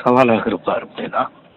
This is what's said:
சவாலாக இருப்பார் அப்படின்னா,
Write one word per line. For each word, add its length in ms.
சவாலாக 440
இருப்பார் 400
அப்படின்னா, 400